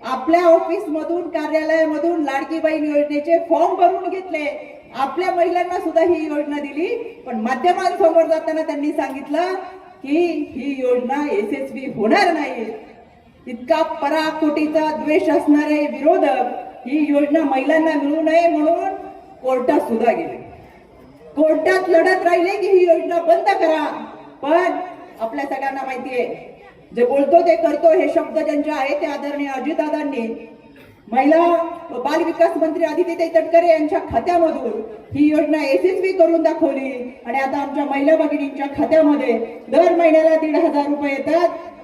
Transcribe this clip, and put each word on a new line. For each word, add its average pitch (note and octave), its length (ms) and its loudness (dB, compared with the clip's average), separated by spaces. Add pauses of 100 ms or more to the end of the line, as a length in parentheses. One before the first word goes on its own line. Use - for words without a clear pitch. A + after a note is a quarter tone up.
आपल्या E4+ 360 0
ऑफिस E4+ 460 2
मधून D#4+ 420 -6
कार्यालयामधून D#4 920 0
लाडकी C#4 360 -4
बहीण D#4 260 -2
योजनेचे D4 520 0 (120)
फॉर्म E4+ 260 2
भरून F4+ 340 2
घेतले, D#4 640 -8 (220)
आपल्या C4+ 360 -2
महिलांना F4 480 -2
सुद्धा D#4+ 220 0
ही D#4+ 240 2
योजना D4 340 -4
दिली, C#4+ 280 -6 (400)
पण A#3 120 -6
माध्यमांसमोर E4+ 840 2
जाताना D#4+ 380 -2
त्यांनी D4 300 -4
सांगितलं D4 600 -4 (500)
की C#4 140 0 (340)
ही C#4 280 -6
योजना B3+ 520 0
यशस्वी C4 640 -6
होणार E4 380 4
नाही. D4 320 -4 (840)
इतका B3+ 340 -2
पराकोटीचा D#4 1080 0 (120)
द्वेष D#4 260 0
असणारे D4+ 500 2
विरोधक D4 640 2 (440)
ही D4 220 0
योजना C#4+ 340 2
महिलांना D4 480 2 (120)
मिळू D4 180 0
नये D#4+ 260 4
म्हणून E4+ 480 0 (480)
कोर्टात B3+ 360 0
सुद्धा A3+ 320 0
गेले, - 260 -6 (1000)
कोर्टात E4 540 2
लढत F4+ 340 4
राहिले F4 340 2
की F#4 100 -2
ही F#4 180 6
योजना E4+ 360 2
बंद E4+ 260 2
करा. D#4+ 380 2 (560)
पण E4+ 380 0 (400)
आपल्या C#4 260 -6
सगळ्यांना C4+ 400 -6
माहितीये, B3 680 -6 (420)
जे A#3 100 4
बोलतो C#4+ 360 4
ते E4+ 140 4
करतो E4 360 2
हे D#4 240 4
शब्द - 240 -2
ज्यांचे D4 320 -2
आहे C#4+ 300 -4
ते E4 40 -2
आदरणीय C#4+ 420 -6
अजितदादांनी C#4 1000 -6 (640)
महिला C#4+ 280 4 (520)
व - 100 -8
बाल D#4+ 220 -2
विकास E4 340 0
मंत्री D#4 260 0
आदित्यताई E4 460 -2
तटकरे E4 380 4
यांच्या D#4+ 320 2 (100)
खात्यामधून C#4 720 0 (360)
ही D4+ 120 6
योजना D4+ 340 2
यशस्वी F#4 480 2
करून E4 320 4
दाखवली C4+ 840 -2
आणि A#3+ 140 -4
आता C4+ 180 -2
आमच्या C#4+ 280 -4
महिला C#4+ 300 2
भगिनींच्या D4 500 -2 (120)
खात्यामध्ये C#4+ 880 2
दर E4 280 4
महिन्याला D#4+ 400 4
दीड D#4 200 0
हजार D4 320 2
रुपये D4 240 -2
येतात. D4+ 380 0 (340)